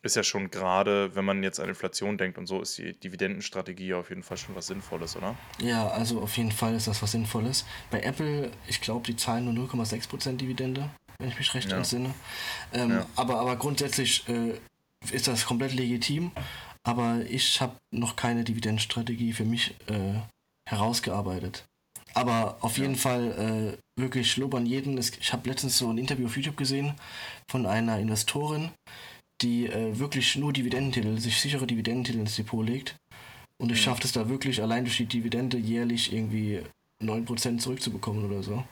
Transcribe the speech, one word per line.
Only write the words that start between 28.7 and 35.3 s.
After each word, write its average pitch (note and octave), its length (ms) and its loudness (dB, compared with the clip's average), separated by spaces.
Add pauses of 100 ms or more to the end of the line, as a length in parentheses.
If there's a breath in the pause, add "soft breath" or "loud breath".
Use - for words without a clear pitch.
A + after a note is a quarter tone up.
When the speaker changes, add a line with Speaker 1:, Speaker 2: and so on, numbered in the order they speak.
Speaker 2:
die, A#2+ 260 2
äh, A2 300 0
wirklich C3+ 380 2
nur C#3+ 160 0
Dividendentitel, B2 680 0
sich A2+ 220 2
sichere C#3 260 0
Dividendentitel A#2+ 540 0
ins G#2+ 160 0
Depot A2 300 0
legt. C3 320 -2 (600 loud breath)
Und A#2+ 140 0
es A2 80 4
Speaker 1:
Mhm. - 40 6
Speaker 2:
schafft B2 200 2
es - 80 0
da A2 160 2
wirklich, C3 340 0
allein A2+ 220 2
durch A#2+ 140 0
die A#2+ 80 2
Dividende A#2 520 0